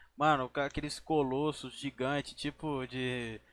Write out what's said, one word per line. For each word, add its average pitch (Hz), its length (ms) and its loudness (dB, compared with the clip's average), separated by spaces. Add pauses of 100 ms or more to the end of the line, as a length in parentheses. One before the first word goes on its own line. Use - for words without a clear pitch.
(160)
Mano, 143 320 4
ca-, 143 180 0
aqueles 147 340 -4
colossos 143 800 0
gigantes, 139 560 -2
tipo 143 540 -4
de, 123 520 -2 (120)